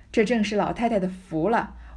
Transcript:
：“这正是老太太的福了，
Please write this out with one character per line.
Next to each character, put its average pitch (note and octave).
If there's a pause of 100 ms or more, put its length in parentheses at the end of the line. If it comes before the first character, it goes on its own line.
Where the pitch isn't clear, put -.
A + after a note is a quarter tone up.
(120)
：“这 A3+
正 A3+
是 G#3+
老 G3
太 A#3
太 A3
的 F#3
福 E3
了， A3 (220)